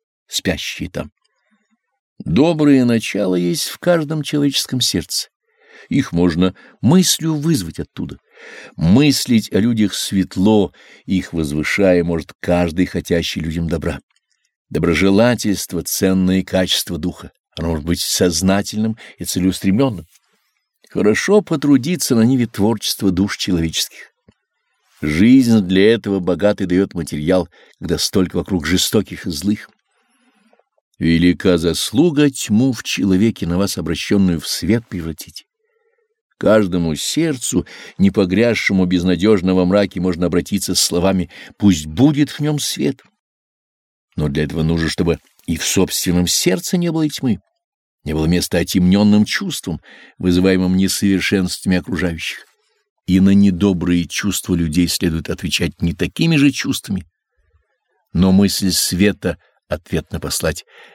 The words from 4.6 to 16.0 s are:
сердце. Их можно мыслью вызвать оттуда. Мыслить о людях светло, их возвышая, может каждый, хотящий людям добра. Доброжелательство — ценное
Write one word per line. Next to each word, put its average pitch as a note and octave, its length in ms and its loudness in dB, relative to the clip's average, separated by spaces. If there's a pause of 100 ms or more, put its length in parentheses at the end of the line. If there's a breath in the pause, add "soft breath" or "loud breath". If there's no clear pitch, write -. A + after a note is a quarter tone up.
сердце. - 460 -4 (640 soft breath)
Их - 220 -2
можно F2 440 2 (260 soft breath)
мыслью D#3+ 540 2
вызвать C#3+ 440 -2
оттуда. - 380 -10 (580 loud breath)
Мыслить A#2+ 760 2
о F#2+ 80 0
людях A2 340 0
светло, G2 800 0 (320 soft breath)
их - 280 -4
возвышая, E2 680 2
может E2 360 -6
каждый, F2 460 0
хотящий E2+ 560 -4
людям E2 260 -4
добра. D#2 320 -4 (680)
Доброжелательство — F#2+ 1120 0
ценное F#2 600 0